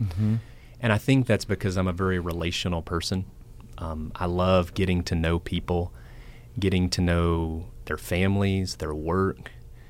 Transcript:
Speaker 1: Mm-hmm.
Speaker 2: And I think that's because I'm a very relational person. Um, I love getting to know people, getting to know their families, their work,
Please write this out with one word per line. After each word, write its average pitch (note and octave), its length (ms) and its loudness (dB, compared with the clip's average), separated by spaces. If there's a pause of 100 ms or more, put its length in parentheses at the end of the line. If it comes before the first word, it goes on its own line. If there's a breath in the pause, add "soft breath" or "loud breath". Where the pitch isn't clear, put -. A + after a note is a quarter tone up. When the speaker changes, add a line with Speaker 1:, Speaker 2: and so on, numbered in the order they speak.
Speaker 1:
Mm-hmm. G#2+ 340 2 (440 loud breath)
Speaker 2:
And A2+ 120 2
I G#2 60 4
think C3+ 300 4
that's G#2 180 2
because F#2+ 320 0
I'm F#2 100 2
a F2+ 60 0
very F#2 260 2
relational E2+ 600 -2
person. F#2 440 -2 (520)
Um, D#2 380 -6
I F2+ 100 -4
love F2+ 480 4
getting F2+ 300 2
to - 120 -2
know E2 240 2
people, F2 540 -2 (680 loud breath)
getting F#2 320 4
to F#2+ 100 0
know E2 640 2 (180)
their D#2 120 -4
families, F#2+ 800 0
their D#2 160 -4
work, E2+ 580 0 (380 loud breath)